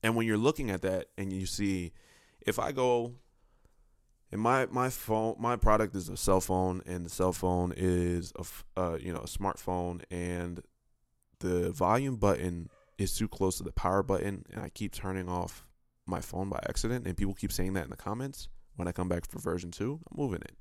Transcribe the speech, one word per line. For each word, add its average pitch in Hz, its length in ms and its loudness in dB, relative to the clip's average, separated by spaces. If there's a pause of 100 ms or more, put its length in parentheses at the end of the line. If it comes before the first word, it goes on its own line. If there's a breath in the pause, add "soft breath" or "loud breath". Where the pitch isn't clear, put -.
And 113 140 4
when 113 100 4
you're 110 120 4
looking 127 340 2
at 92 100 -2
that 92 280 0 (100)
and 98 120 -2
you 95 140 -2
see, 92 480 -2 (480 soft breath)
if - 160 0
I - 140 0
go, 123 420 2 (1160)
and 101 100 -2
my, 123 300 4
my 127 180 2
phone, 110 480 0
my 120 180 0
product 107 400 6
is 87 140 -4
a 92 80 -8
cell 95 240 6
phone, 92 460 2
and 90 180 -4
the 82 60 -10
cell 92 200 2
phone 90 460 2
is 87 580 2
a - 60 -10
f-, - 240 -12 (100)
uh, 87 240 0
you 90 140 -6
know, 78 60 -6
a - 80 -10
smartphone, 90 840 -2
and 87 540 -4 (760)
the 87 320 2
volume 117 440 2
button 87 540 2 (280)
is 98 180 0
too 107 120 0
close 95 300 0
to - 60 -8
the 85 80 -6
power 95 300 2
button, 98 500 0
and - 100 -8
I - 80 -8
keep 101 240 -6
turning 92 360 -4
off 87 380 -4 (400)
my 90 140 -2
phone 95 280 -6
by - 180 -2
accident, 98 380 -2
and 92 100 -2
people 98 200 0
keep - 160 -4
saying 95 220 0
that 92 100 0
in 80 80 -8
the - 40 -8
comments 127 540 -6 (260)
when 87 120 -4
I 87 40 -2
come 90 160 -2
back 87 200 -2
for - 100 -8
version 87 320 -4
two, 127 300 -4 (100)
I'm - 80 -12
moving 123 240 -2
it. - 200 -14